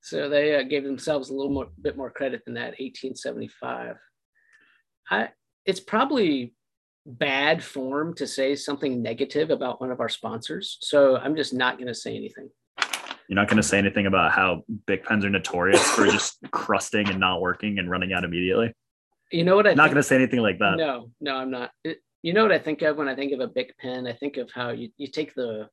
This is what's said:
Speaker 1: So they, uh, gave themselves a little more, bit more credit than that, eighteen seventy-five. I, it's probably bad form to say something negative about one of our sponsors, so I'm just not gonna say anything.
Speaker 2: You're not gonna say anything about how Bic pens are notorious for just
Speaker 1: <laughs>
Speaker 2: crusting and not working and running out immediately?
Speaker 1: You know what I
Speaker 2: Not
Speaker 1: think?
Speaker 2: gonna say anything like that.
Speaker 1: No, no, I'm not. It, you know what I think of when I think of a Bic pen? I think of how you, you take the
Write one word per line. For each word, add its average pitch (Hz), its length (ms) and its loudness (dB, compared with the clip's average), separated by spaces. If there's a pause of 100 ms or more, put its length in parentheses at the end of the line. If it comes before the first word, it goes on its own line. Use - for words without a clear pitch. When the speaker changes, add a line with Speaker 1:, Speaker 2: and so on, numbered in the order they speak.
Speaker 1:
So 147 280 -6
they, 147 280 2
uh, 139 80 2
gave 139 200 -2
themselves 139 460 -4
a 135 40 -8
little 139 180 -2
more, 131 160 -4 (120)
bit 143 160 -4
more 131 140 -8
credit 123 340 -6
than 120 100 -12
that, 117 240 -8
eighteen 131 360 -10
seventy-five. 123 800 -10 (1120)
I, 208 180 -2 (380)
it's 185 140 -2
probably 208 760 0 (520)
bad 143 560 0
form 143 520 -4
to 143 120 -6
say 135 300 0
something 139 460 -4
negative 135 480 -2
about 127 300 -2
one 127 100 -6
of 123 100 -6
our 117 80 -2
sponsors, 117 720 -8
so 139 380 4
I'm 143 180 -2
just 151 160 -4
not 127 260 0
gonna 123 160 -8
say 113 220 -10
anything. 110 320 -14 (800)
Speaker 2:
You're 98 80 0
not 104 120 4
gonna 110 140 6
say 101 160 2
anything 98 280 2
about 92 260 4
how 90 320 2 (220)
Bic 95 180 -2
pens 107 220 0
are 101 40 2
notorious 92 520 4 (100)
for 101 140 4
just - 380 2
Speaker 1:
<laughs> - 80 -12
Speaker 2:
crusting 101 580 0
and 95 100 -2
not 92 220 2
working 98 360 -2
and 90 120 -4
running 92 240 -2
out 90 100 -2
immediately? 90 480 0 (600)
Speaker 1:
You 165 120 0
know 185 120 6
what 208 100 6
I 196 80 6
Speaker 2:
Not 147 100 8
Speaker 1:
think? 147 100 4
Speaker 2:
gonna 143 80 6
say 135 140 4
anything 127 240 4
like 98 180 2
that. 98 180 2
Speaker 1:
No, 127 340 -4 (100)
no, 143 160 -4
I'm 131 140 -6
not. 123 200 -8 (140)
It, 160 140 -6 (240)
you 170 120 -2
know 214 80 6
what 208 100 6
I 160 60 4
think 151 240 -4
of 151 140 2
when 147 120 -2
I 131 60 -2
think 139 180 -4
of 127 80 -4
a 123 80 -2
Bic - 300 -4
pen? 127 280 -6
I 120 80 -6
think 139 240 -6
of 120 160 -8
how 123 160 -6
you, 117 260 -8
you 143 120 -10
take 151 260 -8
the 110 380 -6